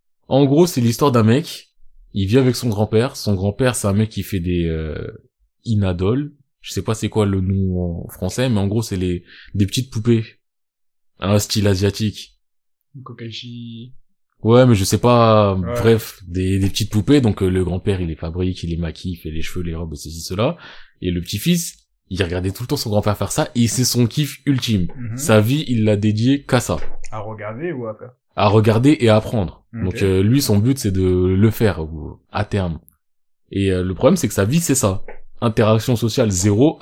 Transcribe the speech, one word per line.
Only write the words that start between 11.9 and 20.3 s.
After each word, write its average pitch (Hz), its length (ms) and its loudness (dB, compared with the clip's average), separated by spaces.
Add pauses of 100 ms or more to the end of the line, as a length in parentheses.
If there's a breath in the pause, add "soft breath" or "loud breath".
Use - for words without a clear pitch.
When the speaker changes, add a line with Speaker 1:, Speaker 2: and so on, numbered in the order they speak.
Speaker 2:
Kokaichi. 117 880 -16 (500)
Speaker 1:
Ouais, 123 240 8
mais 120 80 8
je 95 100 2
sais 101 140 0
pas, 110 560 4
Speaker 2:
Ouais. 92 260 -4
Speaker 1:
bref, 110 480 2
des, 92 300 0
des 95 100 2
petites 98 240 -4
poupées. 139 280 4
Donc, 107 220 0
euh, 95 60 2
le 92 160 0
grand-père, 92 360 -2
il 87 80 -4
les 80 80 -6
fabrique, 90 460 -4
il 85 80 -6
les 82 60 -4
maquille, 82 360 -8
il 82 40 -10
fait 80 140 -12
les 80 120 -4
cheveux, 90 220 -6
les 85 100 -6
robes, 80 200 -8
ceci, 80 260 -12
cela. 113 360 -2 (440 loud breath)